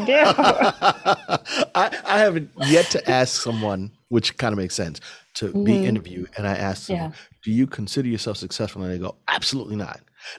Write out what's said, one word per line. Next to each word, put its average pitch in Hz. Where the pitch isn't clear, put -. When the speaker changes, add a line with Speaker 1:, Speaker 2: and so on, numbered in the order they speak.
Speaker 1:
do. 247
Speaker 2:
<laughs> -
I, 185
I 202
haven't 165
yet 165
to -
ask 127
someone, 107
which -
kinda 110
makes 92
sense, 82
to 101
be 202
Speaker 1:
Mm-hmm. 190
Speaker 2:
interviewed, 90
and 104
I 98
ask 98
them, 190
Speaker 1:
Yeah. 160
Speaker 2:
"Do 110
you 123
consider 127
yourself 107
successful?" 98
And 90
they 87
go, 90
"Absolutely 107
not." 101